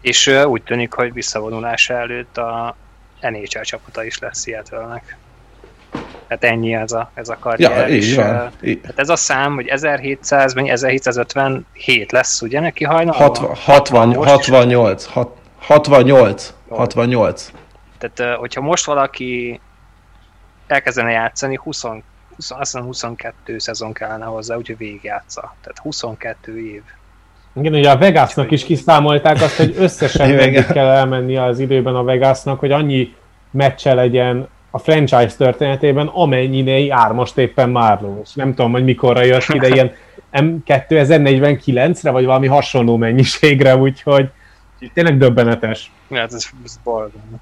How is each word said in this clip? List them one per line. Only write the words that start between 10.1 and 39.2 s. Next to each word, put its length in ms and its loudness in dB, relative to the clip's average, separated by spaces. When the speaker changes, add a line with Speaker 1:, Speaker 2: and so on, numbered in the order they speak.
Speaker 1:
mennyi, 160 -2
ezerhétszázötvenhét 1400 -4
lesz, 300 0
ugye 180 -4
neki 240 -6
hajnalban? 420 2
Speaker 2:
Hatva-, 280 0
hatvan-, 540 4
Speaker 1:
most? 220 2
Speaker 2:
hatvannyolc, 760 4
hat-, 320 -6
hatvannyolc, 920 4
hatvannyolc. 840 -2
Speaker 1:
Tehát, 220 -14
ö, 200 -4
hogyha 200 -10
most 260 -2
valaki 760 -6
elkezdene 440 -2
játszani, 520 -4
húsz, 200 -12
húsz, 680 -16
azt 80 -16
hiszem 260 -10
huszonkettő 720 -12
szezon 340 -10
kellene 320 -12
hozzá, 320 -10
úgyhogy 200 -12
végigjátsza. 640 -14
Tehát 420 -20
huszonkettő 880 -12
év. 100 -20
Speaker 3:
Igen, 200 -2
ugye 160 6
a 80 8
Vegasnak 520 2
is 140 0
kiszámolták 760 2
azt, 140 0
hogy 220 2
összesen 500 0
Speaker 2:
<laughs> 40 4
Igen. 60 4
Speaker 3:
meddig 280 4
kell 220 2
elmennie 560 2
az 140 -2
időben 360 0
a 100 -2
Vegasnak, 540 0
hogy 140 -2
annyi 420 0
meccse 440 0
legyen 540 0
a 80 -8
franchise 580 2
történetében, 720 0
amennyiné 760 0
jár 280 2
most 260 -4
éppen 320 2
Marlowe. 540 0
És 100 -20
nem 200 -4
tudom, 180 0
hogy 120 0
mikorra 380 2